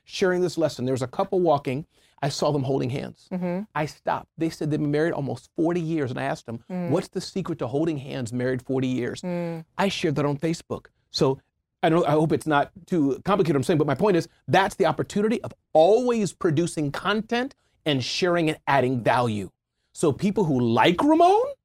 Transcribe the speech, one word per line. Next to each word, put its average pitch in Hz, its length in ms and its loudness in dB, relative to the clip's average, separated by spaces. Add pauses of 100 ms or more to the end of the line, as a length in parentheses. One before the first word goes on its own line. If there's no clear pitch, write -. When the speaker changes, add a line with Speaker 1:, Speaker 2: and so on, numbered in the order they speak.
Speaker 1:
sharing 180 380 0
this 165 160 -2
lesson. 143 260 -2
There 131 80 0
was 123 80 -2
a 127 60 -4
couple 196 340 -2
walking. 147 460 0 (340)
I - 80 -2
saw 151 240 0
them 143 100 0
holding 135 280 0
hands. - 420 -10
Speaker 2:
Mm-hmm. 180 300 -4 (120)
Speaker 1:
I 151 120 -2
stopped. - 500 -6
They 160 140 -2
said 156 200 -6
they've 147 80 0
been 147 120 0
married 156 240 0
almost 123 420 -6
forty 175 240 0
years, 156 300 -2
and 131 100 -6
I 131 40 -4
asked 143 200 -6
them, 117 260 -12
Speaker 2:
Mm. 180 200 -6
Speaker 1:
"What's 175 180 -2
the 185 140 -8
secret 170 380 -6
to 139 60 -4
holding 151 300 -2
hands 131 380 -8
married 127 280 -2
forty 131 240 -2
years?" 123 360 -4
Speaker 2:
Mm. 170 420 -6 (140)
Speaker 1:
I 196 100 2
shared 160 280 -2
that 143 100 -2
on 143 100 -2
Facebook. 165 500 -6 (240)
So 135 300 0 (420)
I 175 60 4
don't, 165 180 4
I 143 60 2
hope 156 200 2
it's 147 140 -2
not 143 240 2 (160)
too 143 380 0
complicated 180 320 2
what 135 40 2
I'm - 40 -2
saying, 170 140 2
but 151 80 2
my 143 80 0
point 190 240 2
is, 156 100 -2 (180)
that's 190 300 2
the 180 100 2
opportunity 208 560 -2
of 120 100 -10 (200)
always 220 640 4
producing 160 580 -2
content 220 640 -2 (320)
and 135 180 0
sharing 175 460 2
and 156 160 -4
adding 131 360 2
value. 117 480 0 (440)
So 156 180 2
people 196 320 0
who 139 160 2
like 120 420 4
Ramon 349 400 6 (220)